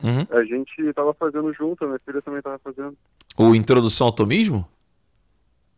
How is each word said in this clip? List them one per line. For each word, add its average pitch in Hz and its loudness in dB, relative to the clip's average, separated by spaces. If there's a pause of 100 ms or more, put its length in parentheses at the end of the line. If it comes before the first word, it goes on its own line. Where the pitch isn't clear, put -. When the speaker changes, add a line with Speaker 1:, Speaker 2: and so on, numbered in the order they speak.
Speaker 1:
Uhum. 127 0
Speaker 2:
A 120 2
gente 135 -4
tava 147 0
fazendo 151 -4
junto, 160 -6
a - -4
minha 131 -6
filha 139 -8
também 143 -10
tava 139 -12
fazendo. 139 -12 (400)
Speaker 1:
O 113 8
Introdução 120 4
ao 113 2
Tomismo? 120 0 (1120)